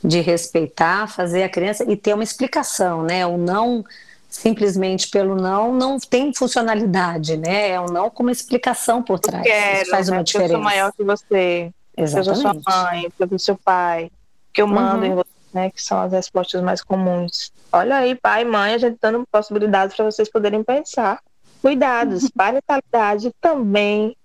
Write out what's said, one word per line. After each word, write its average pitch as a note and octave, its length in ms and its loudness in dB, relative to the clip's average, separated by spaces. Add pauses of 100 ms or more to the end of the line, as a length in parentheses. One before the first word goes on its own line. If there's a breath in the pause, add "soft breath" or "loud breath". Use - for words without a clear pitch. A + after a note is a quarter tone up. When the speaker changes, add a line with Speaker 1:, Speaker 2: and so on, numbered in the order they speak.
Speaker 1:
De E3 160 2
respeitar, E3+ 880 0
fazer F3+ 360 -2
a F#3+ 60 -2
criança G3 400 -2
e G#3 60 2
ter G#3 180 0
uma G#3 100 0
explicação, G#3 800 -2
né? F3+ 220 0
O F3 120 -2
não, G#3 460 0 (460 loud breath)
simplesmente F#3+ 800 0
pelo G3 260 0
não, G3 380 0
não C4 240 0
tem B3+ 360 0
funcionalidade, F#3 1040 0
né? F#3+ 340 -2
É F3+ 80 -2
um F3 60 -4
não F3 240 -2
com - 140 -4
uma A#3+ 80 2
explicação B3 720 -2
por F#3+ 140 -2
Speaker 2:
Eu F3 40 -4
Speaker 1:
trás. - 240 -4
Speaker 2:
quero, G#3 400 2
Speaker 1:
Isso F3+ 80 -2
faz F#3+ 180 2
Speaker 2:
né? F#3 80 2
Speaker 1:
uma F3 60 0
Speaker 2:
Porque F#3 140 -2
eu G3+ 40 2
sou F3+ 60 2
Speaker 1:
diferença. E3 220 2
Speaker 2:
maior G3 220 2
que G#3 120 -6
você. F3+ 680 0 (240)
Porque - 60 -4
eu D#3+ 60 0
sou D#3+ 160 0
sua F#3+ 100 0
Speaker 1:
Exatamente. F3 360 0
Speaker 2:
mãe, F3+ 320 0 (160)
porque F#3+ 60 0
eu F3+ 60 -2
sou F#3 100 -2
seu F#3+ 180 -2
pai. F3 540 0 (420)
Que - 80 2
eu G#3 60 4
mando G3 380 2
Speaker 1:
Uhum. F#3 60 0
Speaker 2:
em F#3 40 0
você, F3+ 140 -2 (240)
né? F#3 160 -2
Que - 120 -14
são F#3+ 200 -2
as F#3 100 -2
respostas F#3 500 -2
mais F#3 200 -2
comuns. F3+ 680 -2 (200)
Olha A3 260 2
aí, B3+ 180 2
pai A3 260 0
e A#3+ 40 0
mãe, G#3+ 280 0
a A#3+ 40 0
gente A#3 240 0
dando A3+ 300 0
possibilidades G#3 640 2
pra G#3+ 100 0
vocês G#3+ 240 0
poderem G#3 340 0
pensar. B3+ 560 -2 (420)
Cuidados, B3+ 680 2
Speaker 1:
<laughs> - 60 -12
Speaker 2:
parentalidade A3+ 1040 0
também G#3+ 840 0